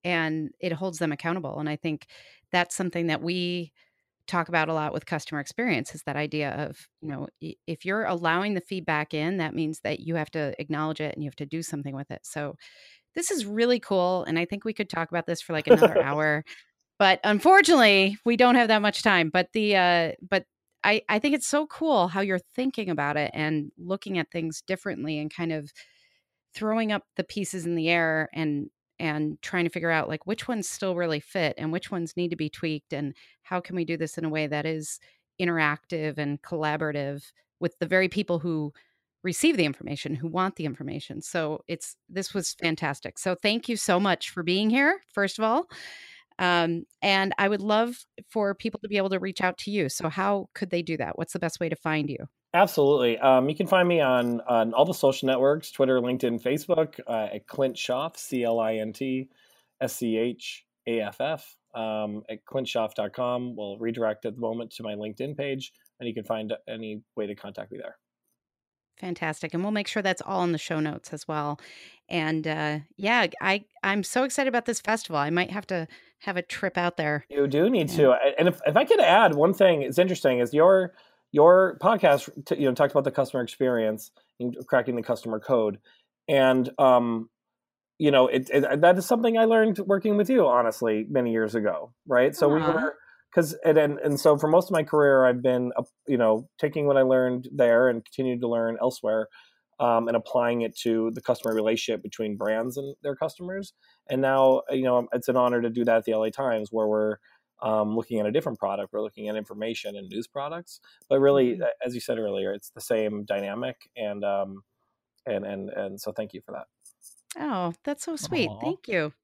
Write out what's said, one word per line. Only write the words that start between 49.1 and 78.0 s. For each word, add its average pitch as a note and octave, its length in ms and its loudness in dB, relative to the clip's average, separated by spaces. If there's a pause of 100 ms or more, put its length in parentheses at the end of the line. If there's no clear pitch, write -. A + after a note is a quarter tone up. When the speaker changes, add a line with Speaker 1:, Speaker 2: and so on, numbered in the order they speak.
Speaker 1:
reach F#3 220 -6
out F3+ 180 -2
to G3+ 120 -10
you. F3+ 180 -2
So D#3+ 200 -6
how G3 440 -2
could F#3 160 -8
they F3 140 -2
do D#3+ 140 -6
that? F#2+ 200 -6
What's - 160 -8
the F3+ 60 -6
best - 200 -6
way E3 100 -2
to E3 60 -4
find D#3 340 -4
you? C#3 180 -10 (260)
Speaker 2:
Absolutely. C#3 680 4
Um, C3 300 6
you D3+ 60 -2
can F#3 120 -4
find F3+ 200 4
me F3 120 2
on, B2 420 2
on A2+ 320 2
all C3 120 6
the F3+ 80 -4
social C3+ 340 2
networks, C3+ 440 2
Twitter, C3 280 2
LinkedIn, B2 420 -2
Facebook, D#3 680 -2
uh, G#2+ 280 -4
at G2+ 120 -14
Clint C3 300 -2
Schaff, C#3 400 -6
C B2 260 -4
L A#2 160 0
I A2+ 160 0
N A2 180 -6
T C3 360 -6 (520)
S B2 140 -6
C A2+ 220 -2
H A#2+ 480 -6 (220)
A A#2 140 -2
F G#2 200 -8
F, D3+ 340 -6 (200)
um, G#2+ 540 -6
at A2 160 -14
clint C3+ 220 -6
schaff A2 280 -4
dot G#2 180 -6
com. B2 420 -6
We'll G2+ 220 -10
redirect A2+ 480 -4
at A2 100 -6
the A#2+ 60 -12
moment A2+ 360 -6
to A2+ 60 -14
my G#2+ 120 -8
LinkedIn A2 420 -10
page, C#3 340 -8 (280)
and B2 80 -8
you A2+ 80 -8
can A2 80 -10
find A2 300 -6 (140)
any A2 340 -12 (140)
way G#2+ 120 -6
to G2+ 80 -10
contact G#2 360 -16
me A2+ 60 -16
there. - 200 -16 (1040)
Speaker 1:
Fantastic. E3+ 540 -8
And E3+ 80 -4
we'll G3+ 100 -4
make G#3 160 -4
sure G#3+ 140 -4
that's F#3 220 -2
all F#3 200 -2
in E3+ 100 0
the D#3 40 -2
show D#3+ 220 -6
notes D3+ 340 -6
as D3 140 -14
well. D3 320 -4 (500)
And, D#3+ 380 -2
uh, D3+ 320 -2 (160)
yeah, G#3+ 320 0 (120)
I, G3 260 -2 (180)
I'm G3 180 0
so B3 220 -2
excited C4+ 240 0
about A#3+ 180 0
this A#3 160 -4
festival. G#3 380 -2
I C#3+ 100 2
might F3 220 0
have G3 160 -8
to E3+ 200 -4 (340)
have F#3 160 -4
a F3+ 40 -2
trip - 380 -4
out F3 180 0
there. D3+ 320 -2
Speaker 2:
You C#3+ 160 2
do D3 240 2
need F#3 220 2
Speaker 1:
Yeah. D#3+ 60 -2
Speaker 2:
to. C#3 160 8